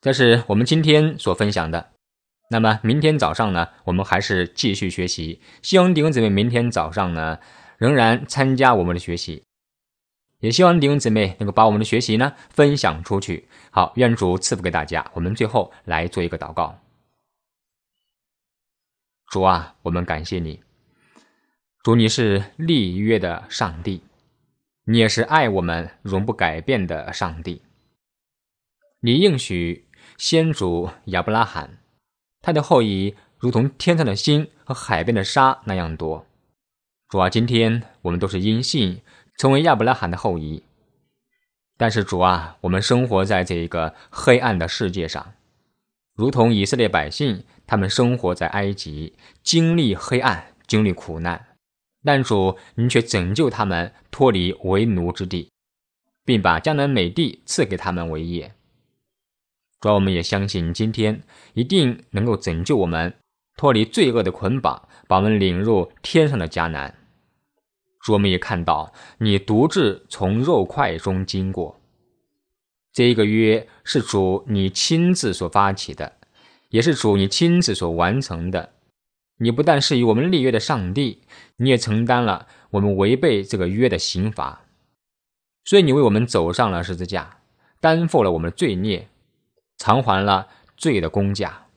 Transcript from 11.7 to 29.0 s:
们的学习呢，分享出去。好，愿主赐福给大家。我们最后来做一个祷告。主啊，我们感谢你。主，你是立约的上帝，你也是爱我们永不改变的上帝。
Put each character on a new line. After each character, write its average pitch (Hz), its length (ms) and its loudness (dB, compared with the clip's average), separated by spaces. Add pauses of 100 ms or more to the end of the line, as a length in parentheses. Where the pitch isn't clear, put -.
们 104 100 0
的 110 40 0
学 113 160 0
习 110 160 0
呢， 135 160 0 (180)
分 143 260 4
享 82 260 -2
出 98 180 -2
去。 - 280 -8 (220)
好， 92 260 0
愿 117 180 4
主 92 240 0
赐 - 160 -2
福 90 80 -8
给 90 80 -2
大 82 140 -2
家。 80 200 -6 (100)
我 85 60 -8
们 90 140 -2
最 117 120 0
后 107 260 -2 (120)
来 82 220 -4
做 90 160 -4
一 85 60 -2
个 85 100 -8
祷 76 140 -12
告。 78 280 -6 (2500)
主 95 140 -2
啊， 90 400 2
我 87 80 -4
们 87 140 -2
感 80 200 -6
谢 92 140 -6
你。 80 220 -10 (1200)
主， 113 140 4
你 113 100 4
是 104 380 0 (120)
立 135 400 -2
约 107 220 0
的 87 300 -6
上 85 340 -6
帝， 92 200 -8 (840)
你 113 140 2
也 113 100 6
是 117 140 0
爱 147 260 2
我 95 120 0
们 85 300 -4 (140)
永 95 200 -2
不 113 80 -4
改 82 280 -2
变 104 260 -2
的 80 260 -8
上 82 300 -8
帝。 82 200 -10 (1400)